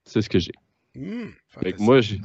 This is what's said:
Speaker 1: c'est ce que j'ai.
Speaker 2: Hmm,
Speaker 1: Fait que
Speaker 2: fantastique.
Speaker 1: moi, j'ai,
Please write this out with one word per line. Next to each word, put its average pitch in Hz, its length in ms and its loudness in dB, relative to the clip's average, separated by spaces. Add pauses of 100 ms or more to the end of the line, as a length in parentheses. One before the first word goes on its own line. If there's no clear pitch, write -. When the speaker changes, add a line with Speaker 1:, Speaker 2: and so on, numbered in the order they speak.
Speaker 1:
c'est - 160 -2
ce - 80 -4
que 95 100 2
j'ai. 82 140 -4 (420)
Speaker 2:
Hmm, 202 280 -10 (260)
Speaker 1:
Fait - 240 -8
que 95 40 -16
Speaker 2:
fantastique. - 20 -8
Speaker 1:
moi, 123 220 6
j'ai, 101 240 -2